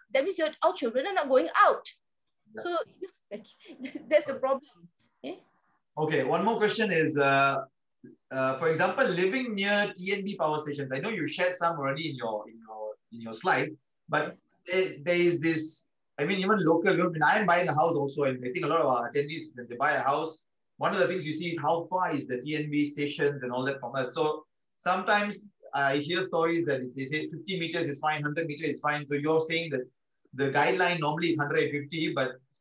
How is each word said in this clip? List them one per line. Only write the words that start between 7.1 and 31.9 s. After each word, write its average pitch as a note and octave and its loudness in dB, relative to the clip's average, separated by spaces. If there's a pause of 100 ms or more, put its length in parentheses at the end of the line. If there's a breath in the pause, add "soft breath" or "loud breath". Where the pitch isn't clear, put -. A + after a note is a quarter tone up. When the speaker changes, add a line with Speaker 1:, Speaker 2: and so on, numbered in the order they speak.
Speaker 2:
uh, C#3 4 (680)
uh, C3 0
for E3 2
example, F#3 2
living G3+ 0
near G3+ 2
T F#3 -4
N G3 -4
B F#3+ -6
power D#3 0
stations. C#3 -6
I C#3 -2
know F#3+ -4
you F3 -4
shared F3+ 0
some E3+ 0
already C#3+ -2
in C3 -8
your, G#2+ -4
in A2+ -20
your, A2 -14 (300)
in A2+ -14
your A2+ -10
slides, - 0 (340)
but D3+ 0
Speaker 1:
Yes. - -12 (300)
Speaker 2:
there, F#3 0
there F3 2
is C#3+ 2
this. D#3+ -2 (320)
I D3 0
mean, F#3+ 0
even G3 4
local, E3 4 (160)
when D#3 0
I F#3 6
am G#3 0
buying F3 4
a D3 0
house D#3+ 4
also, C#3+ 0
and C3 0
I B2+ -4
think - -4
a - 0
lot D#3+ 2
of C#3+ 4
our A#2+ 0
attendees, D3 -2 (120)
when A#2 -12
they A#2+ -10
buy C#3+ 0
a C3+ 0 (120)
house, D#3 -2 (340)
one E3 0
of G3+ 0
the E3+ 4
things E3+ -2
you D3+ -4
see E3+ -4
is E3 -4
how E3+ 0
far F3+ 0
is B2 -4
the B2+ -4
T D3+ -4
N D3 -4
B D3 2
stations C#3+ -2
and B2 -4
all B2+ -2
that C3+ -2
from B2+ -8
us. B2+ -2
So D3+ -2 (320)
sometimes G3+ 0 (280)
I C#3 2
hear E3+ -2
stories E3+ 0
that C3+ -2 (140)
they C3+ -6
say D3+ -4
fifty E3+ -6
meters E3 -2
is C#3+ -6
fine, D3+ -2
hundred D3+ -2
meters D3 -4
is - -14
fine. D3 -2
So C#3+ -4
you're D#3 2
saying E3 -4
that B2+ -2 (500)
the C3+ -2 (120)
guideline F3 2
normally D#3 0
is C#3+ -2
hundred D3 0
and C#3+ -2
fifty, D#3 -4